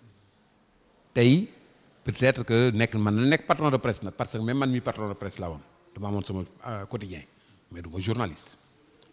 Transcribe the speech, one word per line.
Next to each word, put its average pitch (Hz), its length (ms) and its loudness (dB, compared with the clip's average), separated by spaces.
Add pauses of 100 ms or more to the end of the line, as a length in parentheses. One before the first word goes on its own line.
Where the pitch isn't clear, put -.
(1120)
Tey 131 360 6 (560)
Peut-être 127 400 2
que 120 260 4
nekk, 113 260 2
man 104 180 2
na 117 120 2 (100)
nekk - 100 -4
patron 156 240 2
de 131 80 2
presse 117 240 -4
nag, 98 120 -8
parce - 180 -6
que 113 60 -6
même 117 200 -2
man 135 120 0
mi 127 100 0
patron 110 280 -6
de 101 60 -6
presse 95 240 -10
laa 90 120 -6
woon. 76 100 -10 (340)
Dama 101 140 -8
amoon 101 160 -2
sama, 95 180 -6 (240)
euh, 104 200 -10
quotidien, 95 360 -10 (480)
mais 87 120 -14
du 82 60 -14
ma 85 120 -8
journaliste. 104 580 -6 (540)